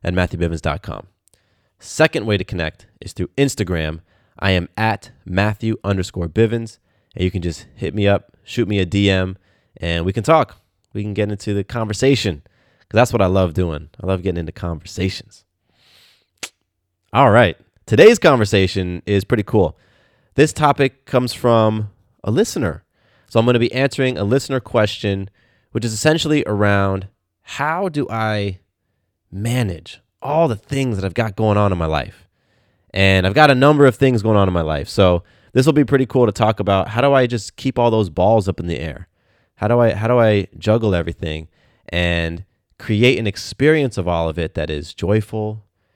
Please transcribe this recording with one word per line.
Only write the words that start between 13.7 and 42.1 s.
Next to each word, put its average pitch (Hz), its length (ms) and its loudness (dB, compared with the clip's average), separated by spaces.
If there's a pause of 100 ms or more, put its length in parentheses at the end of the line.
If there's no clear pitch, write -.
I 87 40 -8
love 92 160 -2
getting 87 180 -4
into 80 120 -8
conversations. - 920 -8 (1700)
All 120 180 6
right. 104 280 4 (260)
Today's 208 340 6
conversation 98 840 2
is 101 180 0
pretty 107 200 -2
cool. 95 340 0 (580)
This 151 200 2
topic 139 500 0
comes 123 300 -2
from 110 560 2 (340)
a 104 60 -4
listener. 127 540 -2 (440)
So 117 100 0
I'm 113 60 2
gonna 123 140 2
be 117 160 0
answering 131 420 -2
a 95 80 -4
listener 127 360 -2
question, 101 680 -2 (440)
which 113 120 -4
is 113 80 -6
essentially 151 540 0
around 98 640 0 (340)
how 165 480 -4
do 147 180 -4
I 107 520 -4 (720)
manage 101 720 -6 (220)
all 156 260 0
the 110 80 -2
things 131 400 -4
that 95 80 -4
I've 92 80 -4
got 110 240 -4
going 107 220 2
on 101 120 2
in 90 60 -2
my 85 80 -2
life? 76 460 -4 (640)
And 95 320 4
I've 98 80 0
got 147 160 6
a 131 40 6
number 143 300 6
of 127 120 6
things 127 260 2
going 107 160 2
on 98 100 4
in 90 60 -2
my 85 80 0
life. 78 260 -4
So 90 340 4 (300)
this 127 140 2
will 156 80 2
be 143 100 4
pretty 131 220 2
cool 123 180 2
to 107 80 2
talk 110 280 0
about. 98 280 0
How 113 140 -2
do 139 100 2
I 131 140 4
just 117 300 -8
keep 131 220 -4
all 120 120 2
those 110 180 0
balls 95 400 2
up 90 100 -4
in 87 100 -8
the 73 120 -4
air? 80 280 -10 (480)
How 107 120 -4
do 120 120 2
I, 117 120 4
how 107 160 -4
do 123 100 2
I 107 280 2 (100)
juggle 107 380 0
everything 80 540 -6 (420)
and 85 560 -2 (320)